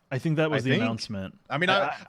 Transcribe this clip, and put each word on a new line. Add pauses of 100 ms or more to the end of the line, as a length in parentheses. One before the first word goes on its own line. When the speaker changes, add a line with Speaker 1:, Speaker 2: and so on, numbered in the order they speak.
Speaker 1:
I
think
that
was
Speaker 2:
I
Speaker 1:
the
Speaker 2:
think.
Speaker 1:
announcement. (120)
Speaker 2:
I
mean,
Speaker 1:
I,
Speaker 2:
I,
Speaker 1:
I (140)